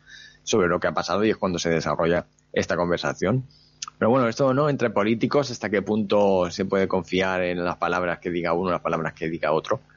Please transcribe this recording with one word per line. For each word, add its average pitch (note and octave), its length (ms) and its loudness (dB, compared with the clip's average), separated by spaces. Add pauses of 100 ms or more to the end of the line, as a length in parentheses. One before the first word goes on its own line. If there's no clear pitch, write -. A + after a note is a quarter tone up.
(440)
sobre F#2+ 240 2
lo F2 100 2
que F2 80 -2
ha E2+ 60 -2
pasado", F2+ 320 -2
y A2 60 4
es F#2 60 0
cuando F#2 220 -2
se E2+ 120 -2
desarrolla E2 560 0 (260)
esta F2+ 240 -2
conversación. E2+ 680 0 (540)
Pero A2 120 2
bueno, B2+ 180 4
esto, C3 240 2
¿no? D3 160 2
Entre A#2+ 220 0
políticos, A2+ 600 0
¿hasta A2 180 -6
qué G2+ 100 2
punto G2 720 2
se F#2+ 140 -4
puede F#2+ 240 0
confiar F#2 540 0
en F2 220 -2
las F2 120 -2
palabras F2 420 -2
que - 100 -8
diga E2+ 240 -2
uno, F2+ 180 0
las E2 100 0
palabras D#2+ 340 -4
que D#2+ 160 -6
diga D#2 220 -2
otro? - 280 -2 (160)